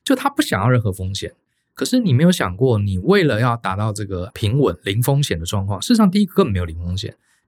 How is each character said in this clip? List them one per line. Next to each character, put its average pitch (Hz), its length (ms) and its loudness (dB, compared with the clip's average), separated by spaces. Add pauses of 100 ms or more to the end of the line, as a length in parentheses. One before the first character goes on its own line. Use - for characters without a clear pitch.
就 269 140 0
他 - 140 -2
不 - 100 -2
想 120 220 -2
要 117 80 2
任 127 100 4
何 101 100 -2
风 92 240 -6
险。 - 200 -10 (400)
可 131 120 -4
是 254 120 0
你 208 140 2
没 123 100 4
有 175 80 6
想 107 240 -2
过， 117 240 2
你 101 200 0
为 175 260 4
了 113 160 2
要 120 160 0
达 95 180 -6
到 107 200 -2
这 107 100 -8
个 95 300 -8
平 113 260 0
稳、 98 240 0
零 120 180 0
风 143 200 2
险 85 180 -4
的 82 60 -8
状 95 200 -4
况， 98 140 -4
事 - 80 -4
实 247 60 2
上 220 160 4
第 202 100 2
一 208 60 2
个 - 80 -10
根 196 100 4
本 120 80 -2
没 95 60 0
有 90 80 -2
零 82 120 -10
风 87 160 -6
险， - 220 -8 (320)